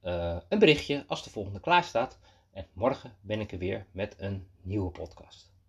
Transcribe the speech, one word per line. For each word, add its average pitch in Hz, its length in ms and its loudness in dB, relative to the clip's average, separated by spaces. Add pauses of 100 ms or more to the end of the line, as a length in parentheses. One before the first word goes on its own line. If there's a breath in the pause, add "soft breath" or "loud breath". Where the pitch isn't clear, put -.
eh, 85 360 -2 (120)
een 214 100 2
berichtje 147 480 6
als - 180 -6
de - 60 -16
volgende 101 300 -6
klaar 170 240 4
staat. - 340 -2 (340 soft breath)
En 92 200 -12
morgen 123 480 -2
ben 107 200 -4
ik 104 120 -6
er 92 60 -8
weer 98 320 -4
met 98 280 -6
een 98 300 -6 (140)
nieuwe 92 280 -4
podcast. - 640 -16 (140)